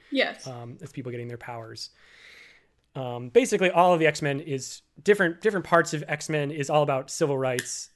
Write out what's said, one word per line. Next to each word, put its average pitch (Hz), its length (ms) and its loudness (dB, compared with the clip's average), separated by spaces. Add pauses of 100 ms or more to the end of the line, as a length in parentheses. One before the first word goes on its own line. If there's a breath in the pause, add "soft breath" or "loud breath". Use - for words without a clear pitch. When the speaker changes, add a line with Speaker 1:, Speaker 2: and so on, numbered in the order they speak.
(120)
Speaker 1:
Yes. - 360 -2
Speaker 2:
um, 120 340 -12
as 147 100 -16
people 127 200 -10
getting 120 160 -10
their 120 100 -12
powers. 113 520 -14 (1080 loud breath)
Um, 123 340 -8
basically, 190 420 4
all 180 220 6
of 170 60 4
the 160 60 4
X-Men 147 340 0
is 143 440 -8 (200)
different, 196 380 4
different 202 240 0
parts 170 300 4
of 151 120 -6
X-Men 147 440 -2
is 147 180 -4
all 151 140 4
about 135 260 0
civil 143 280 0
rights 127 580 -4